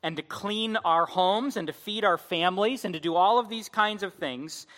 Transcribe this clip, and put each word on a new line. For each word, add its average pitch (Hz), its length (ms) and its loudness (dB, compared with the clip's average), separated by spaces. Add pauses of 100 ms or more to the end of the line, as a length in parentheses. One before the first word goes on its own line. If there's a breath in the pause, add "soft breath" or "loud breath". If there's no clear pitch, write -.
and 160 140 -4
to 156 60 -6
clean 214 540 -4
our 165 280 2
homes 196 520 2
and 180 100 -4
to 151 60 -6
feed 208 320 -4
our 180 120 4
families 185 680 0
and 190 100 -4
to 156 60 -8
do 165 160 0
all 196 220 6
of 233 100 0
these 220 200 -8
kinds 214 340 0
of 190 120 -6
things. 143 520 -8 (120)